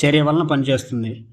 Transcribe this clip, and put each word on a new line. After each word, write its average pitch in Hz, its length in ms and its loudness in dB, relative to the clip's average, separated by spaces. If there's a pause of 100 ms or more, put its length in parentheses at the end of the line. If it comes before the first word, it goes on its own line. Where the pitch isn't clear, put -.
చర్య 147 180 4
వలన 151 200 2
పనిచేస్తుంది. 131 720 -2 (200)